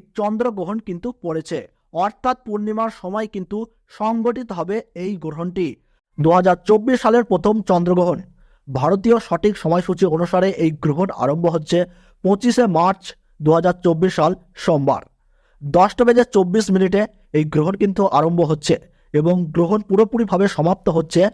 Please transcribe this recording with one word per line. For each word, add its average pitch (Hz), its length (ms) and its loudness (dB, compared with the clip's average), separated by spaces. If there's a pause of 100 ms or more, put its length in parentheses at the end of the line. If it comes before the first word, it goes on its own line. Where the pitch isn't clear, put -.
(180)
চন্দ্রগ্রহণ 208 580 -4 (100)
কিন্তু 180 220 -8 (140)
পড়েছে, 160 360 -6 (460)
অর্থাৎ 254 320 -4 (100)
পূর্ণিমার 214 440 -4 (100)
সময় 208 340 -8
কিন্তু 202 240 -8 (400)
সংঘটিত 226 500 -4 (100)
হবে 175 180 -4 (180)
এই 180 180 -8 (120)
গ্রহণটি। 170 420 -6 (520)
দু 147 180 2
হাজার 185 200 4 (120)
চব্বিশ 220 320 4
সালের 233 300 4
প্রথম 202 240 2 (140)
চন্দ্রগ্রহণ। 175 500 2 (500)
ভারতীয় 185 480 2 (120)
সঠিক 208 340 0
সময়সূচি 175 440 0
অনুসারে 175 420 0 (160)
এই 160 160 2
গ্রহণ 160 280 0 (140)
আরম্ভ 151 220 0 (100)
হচ্ছে 165 240 -2 (460)
পঁচিশে 233 400 2 (120)
মার্চ 175 260 0 (380)
দু 156 160 2
হাজার 175 260 2
চব্বিশ 170 320 2
সাল 165 180 2 (320)
সোমবার। 143 380 0 (600)
দশটা 175 420 2
বেজে 240 200 6 (100)
চব্বিশ 190 360 2
মিনিটে 185 300 2 (380)
এই 156 60 2 (100)
গ্রহণ 156 280 0
কিন্তু 202 200 0 (160)
আরম্ভ 170 220 2 (100)
হচ্ছে 156 240 0 (400)
এবং 156 200 2 (180)
গ্রহণ 175 360 0
পুরোপুরিভাবে 208 600 2
সমাপ্ত 170 420 -2
হচ্ছে 165 320 0 (120)